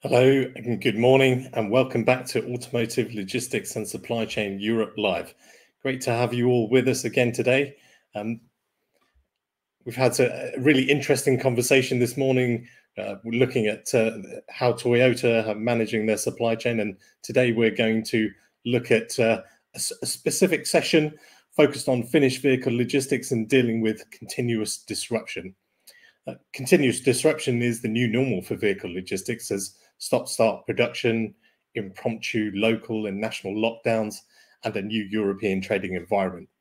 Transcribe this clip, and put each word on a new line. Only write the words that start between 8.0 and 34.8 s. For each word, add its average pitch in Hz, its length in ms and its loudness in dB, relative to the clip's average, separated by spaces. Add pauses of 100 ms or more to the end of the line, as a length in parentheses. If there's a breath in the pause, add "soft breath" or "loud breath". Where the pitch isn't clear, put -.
Um, 110 240 -8 (1400)
we've 120 100 -10
had 123 240 2
a, - 380 0
a 135 40 -8
really 131 220 6
interesting 135 560 2
conversation 127 600 2
this 120 160 0
morning, 127 500 0 (320 loud breath)
uh, 101 240 -6
we're 117 160 -4
looking 123 300 2
at, - 260 -6
uh, 113 240 2 (300)
how 123 240 0
Toyota 120 760 2
are 107 80 -2
managing 110 520 -2
their 110 100 2
supply 113 400 -2
chain, 117 240 -2
and 101 160 -4 (260 soft breath)
today 123 300 2
we're 113 180 4
going 110 360 0
to 110 260 0 (340 soft breath)
look 120 240 0
at, 113 300 2
uh, 113 220 2 (320 soft breath)
a - 20 -14
s-, - 160 -6 (100)
a - 40 -8
specific - 600 0
session 156 480 2 (380 loud breath)
focused 143 360 2
on 123 140 2
finished 131 400 2
vehicle 131 340 2
logistics 131 540 0
and 110 180 -2
dealing 117 320 2
with 110 300 -2
continuous 113 680 -4
disruption. - 760 -8 (720 soft breath)
Uh, - 80 -10 (180)
continuous 135 460 2
disruption 131 640 0
is 120 180 -2
the - 60 -6
new 117 220 0
normal 113 340 0
for 101 140 -6
vehicle 95 360 -2
logistics 95 600 -8
as 98 240 -8 (260 soft breath)
stop-start - 600 0
production, 113 720 -2 (400)
impromptu 107 800 -6
local 110 500 -2
and 101 160 -4
national 107 340 -6
lockdowns, 110 640 -2 (480 soft breath)
and 110 100 -6
a 104 60 -2